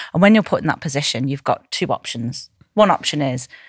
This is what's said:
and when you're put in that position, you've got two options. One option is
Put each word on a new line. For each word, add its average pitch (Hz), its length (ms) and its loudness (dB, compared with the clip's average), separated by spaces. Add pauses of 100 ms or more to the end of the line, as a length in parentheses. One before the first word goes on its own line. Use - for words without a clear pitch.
(120)
and 165 80 0
when 202 140 8
you're 220 80 6
put - 200 -2
in - 40 -2
that 151 140 -2
position, 139 480 -4
you've 139 160 -6
got - 260 -2
two - 220 -4
options. - 580 -8 (220)
One 208 180 4
option 147 320 -2
is 127 240 -4 (220)